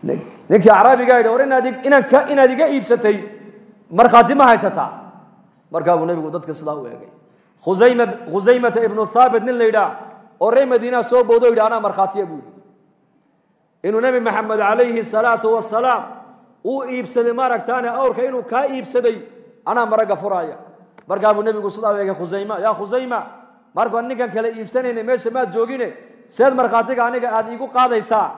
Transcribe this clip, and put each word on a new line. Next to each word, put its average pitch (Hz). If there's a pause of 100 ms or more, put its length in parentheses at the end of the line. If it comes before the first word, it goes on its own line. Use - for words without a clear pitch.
Nin-, 131 (280)
ninkii 190
Acraabigaa 240
yidhi, 226
"War 247
inaad 262
ig-, 254
inaan 277
ka, 269 (120)
inaad 269
iga 285
iibsatay, 233 (760)
markhaati 233
ma 277
haysataa?" 185 (800)
Markaa 165
buu 160
nebigu 165
dadka 160
sidaa 151
u 139
eegay. - (560)
Khuzayma, 233 (240)
Khuzaymata 233
ibnu 214
Thaabit 240
nin 247
la 233
yidhaah, 214 (480)
oo 202
reer 262
Madiinaa 240
soo 247
boodo 233
yidhi, 233
"Anaa 220
markhaatiya," 196
buu 160
yidhi. 135 (1300)
Inuu 214
Nebi 254
Maxamed, 220
alayhi 233
salaatu 226
wasalaam, 226 (640)
uu 269
iibsaday, 247
maaragtaane, 247
awrka 240
inuu 254
kaa 262
iibsaday, 240 (480)
anaa 226
maragga 214
furaaya. 170 (500)
Markaa 202
buu 208
nebigu 208
sidaa 208
u 208
eegay 196
Khuzayma, 196
"Yaa 214
Khuzayma, 240 (540)
markaan 233
ninkan 240
kale 220
iibsanaynay 226
meesha 226
maad 233
joogine, 233 (340)
seed 262
markhaatiga 240
aniga 247
aad 220
iigu 240
qaadaysaa?" 233